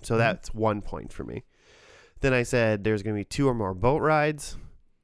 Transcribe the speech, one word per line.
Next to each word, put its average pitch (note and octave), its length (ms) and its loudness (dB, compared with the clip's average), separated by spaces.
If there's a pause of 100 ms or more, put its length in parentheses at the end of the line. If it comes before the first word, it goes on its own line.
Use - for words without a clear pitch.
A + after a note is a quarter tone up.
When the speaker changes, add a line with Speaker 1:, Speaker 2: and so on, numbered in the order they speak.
Speaker 1:
So - 120 -2
Speaker 2:
Mm-hmm. A2+ 60 4
Speaker 1:
that's A2 340 0
one G#2+ 280 0
point - 300 -10
for - 120 -10
me. - 180 -10 (760)
Then C3+ 120 2
I B2 120 2
said A2+ 400 2
there's G#2+ 180 2
gonna G#2+ 140 -2
be G2+ 80 -4
two C#3 240 0
or B2+ 60 2
more G2+ 200 -2
boat A#2+ 260 2
rides. D3+ 560 0 (480)